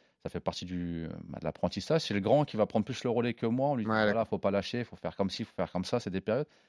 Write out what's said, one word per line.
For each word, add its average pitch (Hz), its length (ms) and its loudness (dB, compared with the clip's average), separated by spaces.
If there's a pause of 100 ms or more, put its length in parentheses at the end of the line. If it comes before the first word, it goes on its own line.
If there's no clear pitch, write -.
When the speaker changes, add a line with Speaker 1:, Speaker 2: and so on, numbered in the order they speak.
(240)
Speaker 1:
ça - 40 -6
fait 90 120 -6
partie - 240 -4
du, 87 400 -4
euh, 80 40 -6 (200)
bah, 73 120 -10
de - 40 -8
l'apprentissage. 95 560 0
C'est - 140 -4
le 101 60 2
grand 127 240 6
qui - 120 -8
va 104 100 4
prendre 107 180 0
plus - 200 -8
le 123 60 0
relais 120 240 0
que - 120 -2
moi. 127 240 2
On 143 60 2
lui 113 80 -2
dit, 110 60 0
Speaker 2:
Ouais, 110 60 4
Speaker 1:
voilà, 107 160 6
Speaker 2:
d'accord. 110 160 2
Speaker 1:
faut 101 100 0
pas 98 120 2
lâcher, 101 320 0
faut - 140 -10
faire - 180 -6
comme 98 160 0
ci, - 140 -6
faut - 100 -18
faire 87 160 -2
comme 90 140 -2
ça, 120 160 0
c'est 104 100 -6
des 92 100 -2
périodes. 123 280 0 (200)